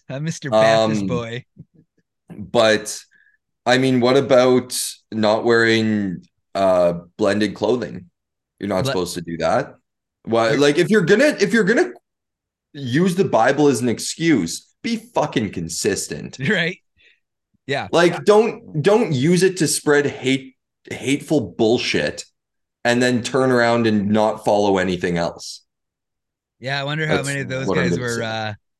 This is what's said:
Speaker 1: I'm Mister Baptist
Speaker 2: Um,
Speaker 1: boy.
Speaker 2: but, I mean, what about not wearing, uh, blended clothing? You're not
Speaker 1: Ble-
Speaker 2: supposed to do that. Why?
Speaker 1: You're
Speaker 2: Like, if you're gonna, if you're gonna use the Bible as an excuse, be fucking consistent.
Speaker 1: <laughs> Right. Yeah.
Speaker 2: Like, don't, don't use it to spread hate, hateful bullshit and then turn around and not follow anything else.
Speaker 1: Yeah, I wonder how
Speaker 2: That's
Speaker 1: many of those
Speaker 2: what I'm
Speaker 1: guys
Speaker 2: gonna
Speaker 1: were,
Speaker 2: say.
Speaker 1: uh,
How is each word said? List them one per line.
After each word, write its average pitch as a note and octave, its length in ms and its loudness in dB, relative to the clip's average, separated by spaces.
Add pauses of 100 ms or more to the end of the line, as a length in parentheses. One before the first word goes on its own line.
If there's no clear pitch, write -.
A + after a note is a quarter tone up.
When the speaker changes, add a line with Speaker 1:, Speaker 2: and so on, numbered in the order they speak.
Speaker 1:
I'm C#3 140 -8
Mister D#3+ 260 -8
Baptist A2 520 2
Speaker 2:
Um, G2 60 -4
Speaker 1:
boy. A#2 380 -8 (840)
Speaker 2:
but, G#2+ 720 0 (680)
I B2 120 4
mean, C3 220 2
what B2+ 180 4
about B2+ 600 4 (320)
not G#2+ 340 0
wearing, A2 800 2 (300)
uh, F#2 380 2 (240)
blended G#2 380 0
clothing? G#2 540 -4 (500)
You're G2+ 100 -6
not F#2 140 -2
Speaker 1:
Ble- C3+ 80 -4
Speaker 2:
supposed F2+ 240 -4
to F2 60 -8
do E2 160 -10
that. F#2+ 380 -2 (480)
Why? A2+ 280 0
Speaker 1:
You're B2 80 0
Speaker 2:
Like, D3 200 4
if E3+ 100 0
you're G#3+ 160 4
gonna, A#3 340 2
if F#3 140 0
you're A3+ 100 2
gonna C4 280 0 (840)
use D3 420 -2
the F#3+ 100 0
Bible C#3 420 2
as B2+ 140 2
an B2 80 0
excuse, A#2 920 -4
be A#3 160 -4
fucking C#3 540 -4
consistent. - 920 -6
Speaker 1:
<laughs> C#3+ 60 -4
Right. F3+ 300 -4 (880)
Yeah. C3 240 -6
Speaker 2:
Like, E3+ 340 2
don't, G#3 560 2
don't G3+ 320 2
use E3 300 2
it F#3 140 0
to D#3 100 0
spread C#3+ 400 0
hate, C3+ 480 -4 (360)
hateful C3+ 600 -2
bullshit G#2+ 760 0 (580)
and A#2+ 180 2
then B2 200 0
turn C3 300 0
around A#2 340 2
and G#2 240 0
not G#2+ 340 0
follow G#2 360 2
anything F2+ 400 -2
else. - 440 -8 (960)
Speaker 1:
Yeah, C#3 220 -6
I - 20 -6
wonder D3+ 220 -4
how D3+ 120 0
Speaker 2:
That's C#3 100 -6
Speaker 1:
many C#3 140 -6
of C3+ 60 -8
those C3 200 -6
Speaker 2:
what F#2 100 0
I'm F2+ 60 0
Speaker 1:
guys F2 80 0
Speaker 2:
gonna F2 100 -2
Speaker 1:
were, A#2 160 -4
Speaker 2:
say. A#2 80 -4
Speaker 1:
uh, A2 280 -6 (260)